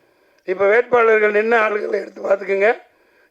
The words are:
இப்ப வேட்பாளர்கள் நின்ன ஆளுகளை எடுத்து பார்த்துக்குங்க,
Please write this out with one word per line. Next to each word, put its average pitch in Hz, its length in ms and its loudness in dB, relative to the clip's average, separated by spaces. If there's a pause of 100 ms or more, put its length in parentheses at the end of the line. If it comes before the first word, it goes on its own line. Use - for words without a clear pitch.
(480)
இப்ப 185 200 -2
வேட்பாளர்கள் 220 720 2
நின்ன 220 160 0 (100)
ஆளுகளை 214 360 -4
எடுத்து 196 220 -14
பார்த்துக்குங்க, 196 480 -2 (600)